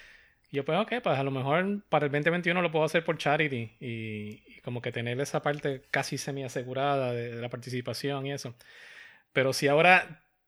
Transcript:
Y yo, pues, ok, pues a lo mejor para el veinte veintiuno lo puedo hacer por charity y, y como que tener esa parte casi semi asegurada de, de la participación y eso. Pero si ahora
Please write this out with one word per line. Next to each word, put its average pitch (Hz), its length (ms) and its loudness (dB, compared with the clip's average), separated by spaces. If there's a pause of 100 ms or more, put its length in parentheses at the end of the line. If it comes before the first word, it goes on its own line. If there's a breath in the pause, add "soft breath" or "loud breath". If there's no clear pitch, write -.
(520 loud breath)
Y 139 60 -4
yo, 135 80 -2
pues, 160 140 0
ok, 220 140 -2 (100)
pues 156 140 2
a 135 60 0
lo 139 80 -2
mejor 165 580 0
para 147 160 4
el 139 60 0
veinte 147 180 2
veintiuno 175 320 0
lo 170 100 2
puedo 156 140 2
hacer 165 180 2
por 165 140 0
charity 143 600 0
y, 110 680 -8
y - 160 -20
como 123 180 -6
que 120 100 -4
tener 120 280 -4
esa 143 220 -2
parte 147 400 -2 (100)
casi 139 280 -2
semi 139 240 -6
asegurada 131 680 -2
de, 120 240 -6
de 117 60 -8
la 120 80 -6
participación 127 800 -6
y 143 60 -4
eso. 131 220 -10 (760 loud breath)
Pero 131 220 4
si 143 140 0
ahora 170 560 6 (240)